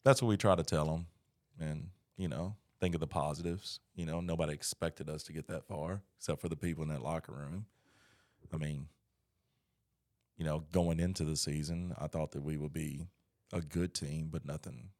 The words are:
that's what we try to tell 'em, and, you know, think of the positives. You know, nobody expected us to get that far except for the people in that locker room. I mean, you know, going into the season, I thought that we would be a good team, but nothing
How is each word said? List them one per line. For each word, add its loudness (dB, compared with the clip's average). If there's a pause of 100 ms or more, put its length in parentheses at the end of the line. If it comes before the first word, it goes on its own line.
that's 10
what 4
we 8
try 10
to 2
tell 4
'em, -2 (520)
and, -4 (280)
you -2
know, -2 (260)
think 4
of 2
the 0
positives. -2 (160)
You -4
know, -2
nobody 0
expected -4
us -6
to -12
get -8
that -6
far -4 (160)
except -2
for -4
the 0
people -2
in -2
that -4
locker -2
room. -8 (840)
I -4
mean, -4 (1500)
you -2
know, 0
going 4
into 2
the 0
season, -2
I -4
thought -2
that -6
we -2
would -4
be -4 (440)
a -2
good -2
team, -4
but -6
nothing -8 (100)